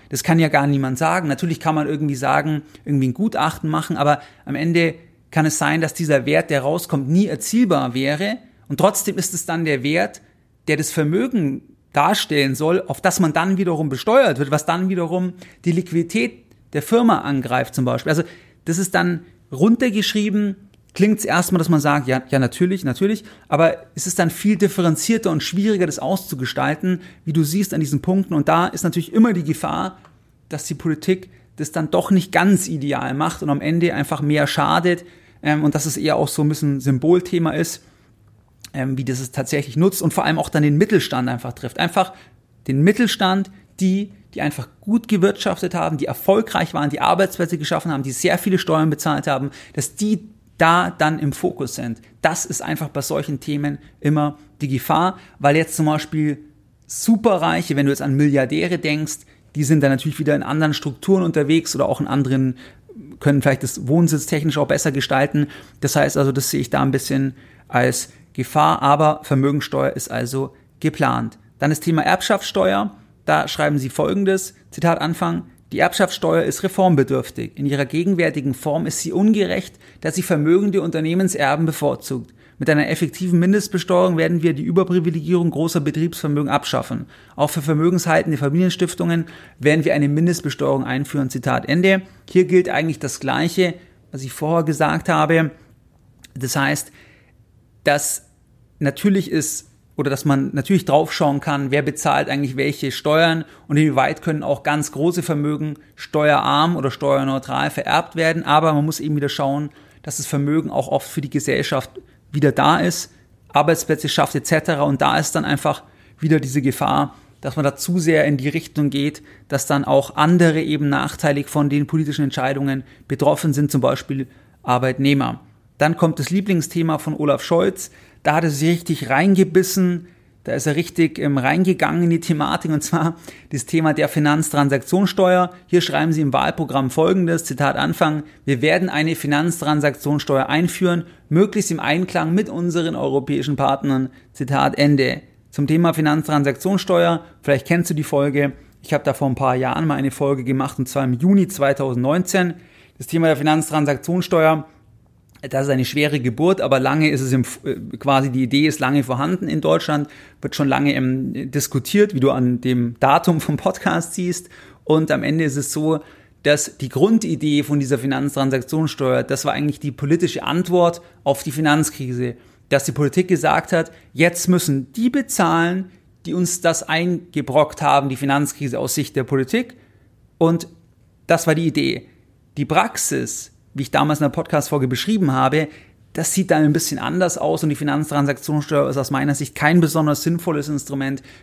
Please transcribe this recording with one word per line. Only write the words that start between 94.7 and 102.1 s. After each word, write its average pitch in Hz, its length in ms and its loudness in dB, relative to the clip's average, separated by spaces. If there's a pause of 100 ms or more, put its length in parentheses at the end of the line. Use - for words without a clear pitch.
habe. 156 440 2 (800)
Das 123 220 -6
heißt, 143 340 -2 (920)
dass - 420 0 (540)
natürlich 180 500 0
ist - 380 -4 (280)
oder 135 140 -2
dass 135 140 -4
man 135 300 0
natürlich 160 300 0
draufschauen 147 560 2
kann, 139 300 -4
wer 143 120 2
bezahlt 143 460 0